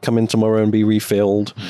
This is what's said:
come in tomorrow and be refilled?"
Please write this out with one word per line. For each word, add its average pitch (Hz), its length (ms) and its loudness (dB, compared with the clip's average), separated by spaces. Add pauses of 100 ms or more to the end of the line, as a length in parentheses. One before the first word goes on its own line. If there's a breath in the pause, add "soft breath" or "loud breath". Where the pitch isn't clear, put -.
come 117 160 0
in 113 80 2
tomorrow 110 360 0
and 107 80 2
be 107 140 2
refilled?" 104 720 0 (160 loud breath)